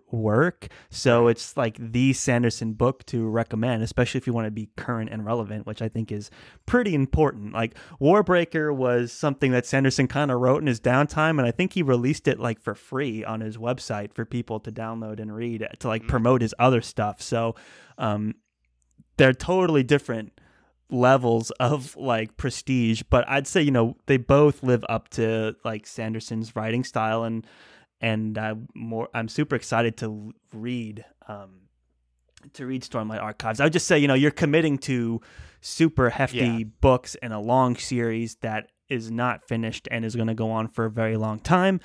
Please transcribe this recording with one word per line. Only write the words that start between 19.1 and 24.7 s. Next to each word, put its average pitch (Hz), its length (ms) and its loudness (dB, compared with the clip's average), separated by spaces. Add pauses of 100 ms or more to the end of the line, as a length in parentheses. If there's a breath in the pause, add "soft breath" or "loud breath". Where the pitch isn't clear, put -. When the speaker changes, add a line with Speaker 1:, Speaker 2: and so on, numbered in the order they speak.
Speaker 1:
they're 131 160 8
totally 170 480 2
different 127 580 -2 (520 soft breath)
levels 123 580 4 (100)
of, 131 380 -2
like, 113 400 -4
prestige, 120 720 0
but 123 180 4
I'd 139 200 -2
say, 175 160 2
you 143 80 2
know, 120 340 2
they 139 120 2
both 139 440 4
live 123 260 2